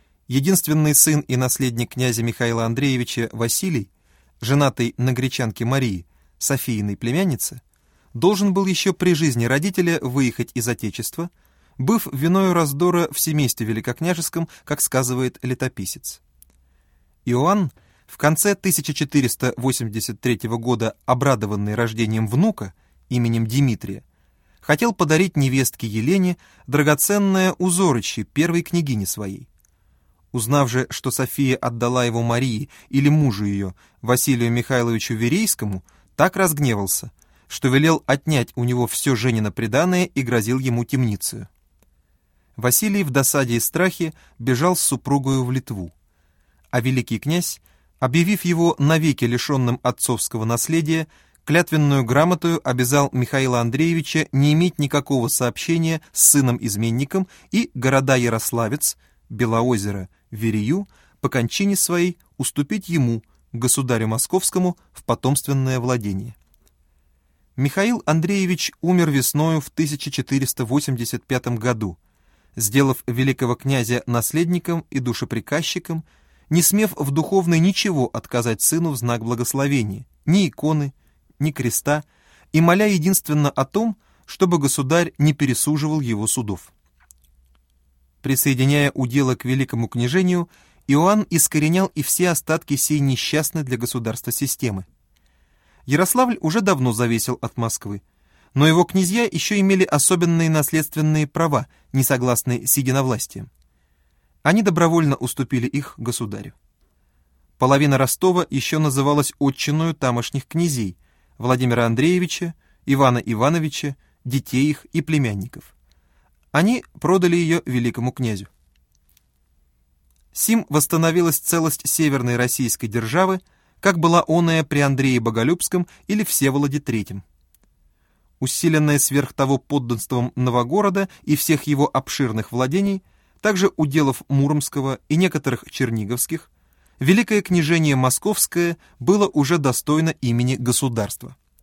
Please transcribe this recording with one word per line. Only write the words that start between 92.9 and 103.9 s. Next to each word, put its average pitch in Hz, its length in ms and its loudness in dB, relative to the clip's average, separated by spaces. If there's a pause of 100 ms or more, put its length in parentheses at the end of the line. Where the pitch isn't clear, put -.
несчастной 143 640 -2
для 127 120 -4
государства 117 560 -6
системы. 107 540 -4 (1000)
Ярославль 185 560 2
уже 175 220 0
давно 131 320 2
зависел 117 480 0
от - 160 -8
Москвы, 104 440 -6 (520)
но 139 120 4
его 165 180 6
князья 190 400 0
ещё 202 360 -2
имели 190 240 4
особенные 165 640 2
наследственные 156 800 0
права, 147 400 0 (260)
не 131 100 4
согласные 123 640 0
с - 120 0
единовластием. 131 720 -2 (920)